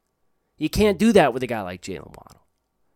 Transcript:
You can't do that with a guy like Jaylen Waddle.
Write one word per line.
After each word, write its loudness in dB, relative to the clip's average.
You -4
can't 0
do 4
that 6
with -6
a -4
guy -6
like -12
Jaylen -14
Waddle. -20